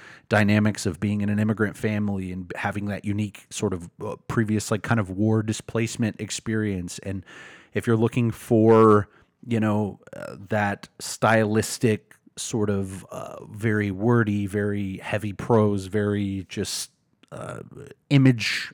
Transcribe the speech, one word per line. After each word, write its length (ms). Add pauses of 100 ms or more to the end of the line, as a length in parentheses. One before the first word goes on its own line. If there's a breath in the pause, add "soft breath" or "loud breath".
(280 loud breath)
dynamics 600
of 120
being 220
in 80
an 100
immigrant 380
family 540
and 240
having 300
that 200
unique 460
sort 220
of, 160 (140)
uh, 120 (120)
previous, 440
like, 120
kind 160
of 120
war 320
displacement 760
experience. 800
And 240 (520 loud breath)
if 120
you're 100
looking 340
for, 760 (400 soft breath)
you 120
know, 400 (160)
uh, 200 (140)
that 380 (120)
stylistic 1160 (220)
sort 320
of, 420
uh, 340
very 440
wordy, 560
very 520
heavy 360
prose, 520
very 640
just, 420 (400)
uh, 280 (500)
image, 640